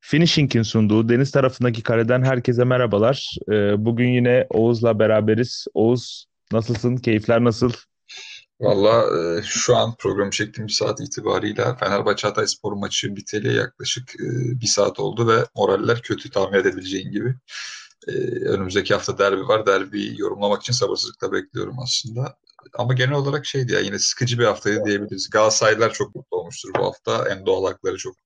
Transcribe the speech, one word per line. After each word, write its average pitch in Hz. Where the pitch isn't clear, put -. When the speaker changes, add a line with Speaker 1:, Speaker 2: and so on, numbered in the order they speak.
Speaker 1:
Finishing'in 151
sunduğu 110
Deniz 135
Tarafındaki 127
Kaleden 117
herkese 123
merhabalar. 123
Ee, 104
bugün 117
yine 123
Oğuz'la 113
beraberiz. 110
Oğuz, 113
nasılsın? 117
Keyifler 117
nasıl? 120
Speaker 2:
Valla, 104
e, 85
şu -
an 113
programı 101
çektiğimiz 104
saat 107
itibarıyla 104
Fenerbahçe 101
Hatayspor 104
maçı 101
biteli 107
yaklaşık, -
e, -
bir 110
saat 101
oldu 104
ve 113
moraller 107
kötü, -
tahmin 98
edebileceğin 95
gibi. 113
E, -
önümüzdeki 98
hafta 98
derbi 98
var. 107
Derbiyi 101
yorumlamak 101
için 120
sabırsızlıkla 98
bekliyorum 95
aslında. 123
Ama 123
genel 127
olarak 139
şeydi -
ya, 95
yine 98
sıkıcı 120
bir 117
haftaydı 104
diyebiliriz. 101
Galatasaraylılar 107
çok -
mutlu -
olmuştur 87
bu 95
hafta. 113
En 95
doğal 95
hakları 92
çok 95